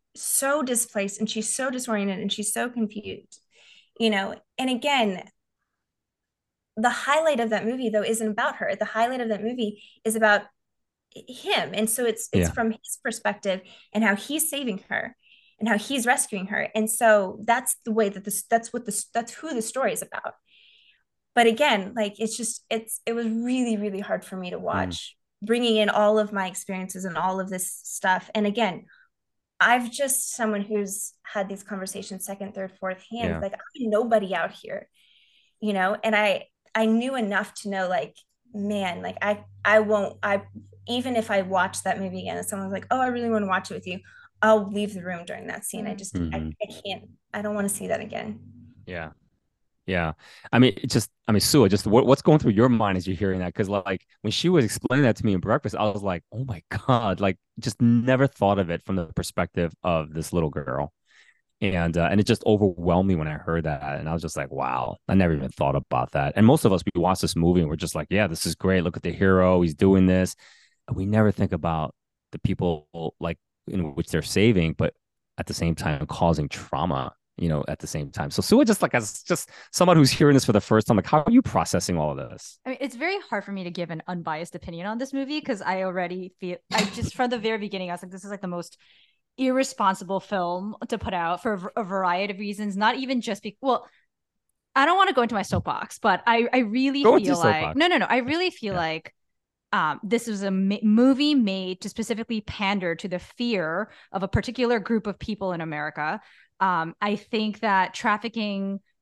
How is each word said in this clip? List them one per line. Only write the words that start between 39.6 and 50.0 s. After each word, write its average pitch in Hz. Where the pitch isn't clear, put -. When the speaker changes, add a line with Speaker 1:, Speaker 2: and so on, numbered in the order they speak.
Speaker 1:
I 214
won't, 208
I, 202
even 247
if 226
I 196
watch 185
that 185
movie 185
again 165
and 175
someone's 196
like, 190
"Oh, 254
I 254
really 240
wanna 208
watch 185
it -
with -
you," 180
I'll 214
leave 208
the 185
room 175
during -
that -
scene. 214
I 202
Speaker 3:
Mm. -
Speaker 1:
just, -
I, -
Speaker 2:
Mm-hmm. 80
Speaker 1:
I -
can't, 95
I 208
don't 208
wanna 202
see 190
that -
again. -
Speaker 2:
Yeah. 82
Yeah. 85